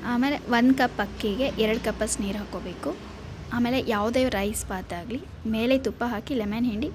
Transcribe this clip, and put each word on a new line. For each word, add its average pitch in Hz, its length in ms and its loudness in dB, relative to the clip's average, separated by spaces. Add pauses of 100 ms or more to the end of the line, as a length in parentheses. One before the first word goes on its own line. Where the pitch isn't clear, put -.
ಆಮೇಲೆ 247 340 2
ಒಂದು 240 380 4
ಕಪ್ 247 260 2
ಅಕ್ಕಿಗೆ 214 460 0
ಎರಡು 220 320 2
ಕಪ್ಪಷ್ಟು 214 440 -2
ನೀರು 202 140 -2
ಹಾಕ್ಕೋಬೇಕು. 202 580 -6 (580)
ಆಮೇಲೆ 240 340 2
ಯಾವುದೇ 233 420 2
ರೈಸ್ 208 360 0
ಬಾತ್ 185 280 -6
ಆಗಲಿ, 226 280 -6 (260)
ಮೇಲೆ 226 320 4
ತುಪ್ಪ 254 280 -2
ಹಾಕಿ, 240 280 -2
ಲೆಮನ್ 220 300 0
ಹಿಂಡಿ 233 300 0